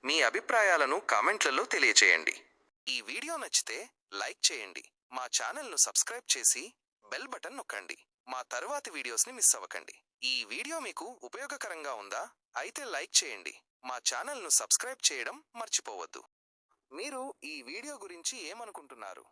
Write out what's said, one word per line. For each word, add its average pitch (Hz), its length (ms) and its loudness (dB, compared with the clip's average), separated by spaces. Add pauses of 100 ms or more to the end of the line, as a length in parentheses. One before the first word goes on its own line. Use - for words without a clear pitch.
మీ 151 180 4
అభిప్రాయాలను 170 760 6
కామెంట్లలో 143 640 4
తెలియచేయండి. 104 800 6 (440)
ఈ 123 140 -6
వీడియో 240 360 -6
నచ్చితే 190 520 -2 (240)
లైక్ 104 380 0
చేయండి. 104 320 -10 (280)
మా 127 140 -6
ఛానల్ను 180 500 -4
సబ్స్క్రైబ్ - 640 2
చేసి 127 360 0 (360)
బెల్ 214 180 -6
బటన్ 247 300 -10
నొక్కండి. 101 400 -8 (300)
మా 127 140 -6
తరువాతి 214 480 -6
వీడియోస్ని 139 440 -2
మిస్ 240 220 6
అవ్వకండి. 92 380 -10 (300)
ఈ 127 200 -2
వీడియో 226 360 -6
మీకు 214 440 -10
ఉపయోగకరంగా 196 680 -8
ఉందా? 107 360 -6 (280)
అయితే 202 260 -8
లైక్ 175 400 0
చేయండి. 98 360 -10 (260)
మా 127 120 -6
ఛానల్ను 185 520 -4
సబ్స్క్రైబ్ - 640 2
చేయడం 143 320 -6 (120)
మర్చిపోవద్దు. 117 680 -6 (680)
మీరు 262 520 -10
ఈ 151 180 -10
వీడియో 220 340 -12
గురించి 196 480 -8
ఏమనుకుంటున్నారు? 147 880 -14